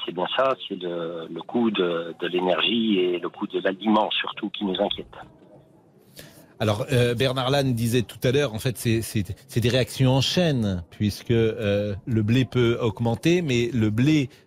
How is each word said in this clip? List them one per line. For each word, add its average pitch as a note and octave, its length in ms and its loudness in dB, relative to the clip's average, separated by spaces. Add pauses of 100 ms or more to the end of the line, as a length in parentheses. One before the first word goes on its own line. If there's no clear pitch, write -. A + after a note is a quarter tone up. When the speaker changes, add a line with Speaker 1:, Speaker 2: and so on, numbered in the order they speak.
Speaker 1:
c'est F2+ 60 -8
bien F2 140 -4 (100)
ça, C3+ 180 2 (140)
c'est G2 80 -8
le, E2+ 580 -8
le E2 100 -10
coût A#2 280 0
de, E2+ 480 -2
de F2 80 -4
l'énergie F2+ 680 0
et F2+ 220 0
le F2 100 -6
coût - 180 -8
de - 140 -4
l'aliment G2 500 2
surtout - 380 -6
qui - 160 -8
nous F#2 160 -2
inquiète. - 320 -4 (1500)
Speaker 2:
Alors, G#2+ 320 0
euh, A#2+ 220 4
Bernard B2+ 380 0
Lannes C#3 220 2
disait A#2 280 2
tout - 220 -8
à B2+ 80 4
l'heure, C3+ 220 0
en G#2+ 60 -6
fait, B2 180 -4
c'est, A2+ 240 0
c'est, A2+ 220 -4 (240)
c'est - 140 -2
des A#2+ 80 4
réactions B2+ 420 2
en C3+ 80 4
chaîne, B2 680 0
puisque, - 420 -2
euh, G#2 640 2 (100)
le A2 160 2
blé A#2+ 220 4
peut A#2+ 380 2
augmenter, A#2+ 600 0
mais A#2+ 320 0
le A2 180 2
blé, C3+ 380 2 (180)